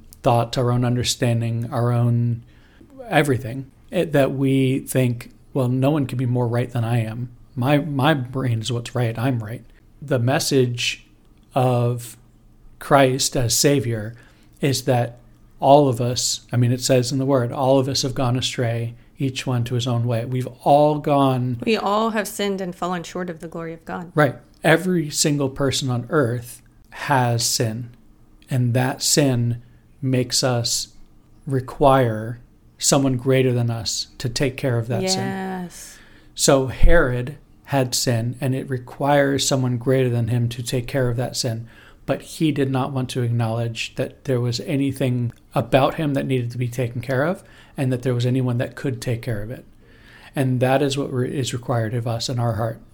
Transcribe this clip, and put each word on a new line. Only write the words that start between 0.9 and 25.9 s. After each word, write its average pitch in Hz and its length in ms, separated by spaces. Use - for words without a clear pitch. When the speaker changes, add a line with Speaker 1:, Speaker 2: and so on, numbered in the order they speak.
Speaker 1:
our 120 200
own 120 520
everything, 135 640
it, 165 220
that 139 220
we 135 460
think, 123 520
"Well, 127 140
no 131 200
one 151 160
can 123 140
be 131 80
more 123 200
right 123 220
than 120 140
I 117 160
am. 113 300
My, 139 240
my 143 340
brain 127 480
is 107 100
what's 120 220
right. 117 240
I'm 123 220
right." 110 260
The 139 200
message 123 880
of 120 600
Christ 139 580
as 120 220
Savior 120 560
is 135 240
that 123 340
all 139 300
of 120 100
us, 123 420
I 123 60
mean, 120 140
it 127 100
says 127 300
in 143 60
the 131 80
Word, 131 260
"All 135 280
of 131 100
us 127 140
have 131 100
gone 127 240
astray, 117 560
each 135 300
one 123 160
to 120 100
his 123 140
own 117 180
way." 117 180
We've 127 240
all 151 360
gone 135 640
Speaker 2:
We 220 120
all 214 340
have 214 160
sinned 196 340
and 175 140
fallen 175 260
short 180 300
of 160 80
the 175 80
glory 165 260
of 160 120
God. 175 280
Speaker 1:
Right. 139 220
Every 165 460
single 143 400
person 135 400
on 120 200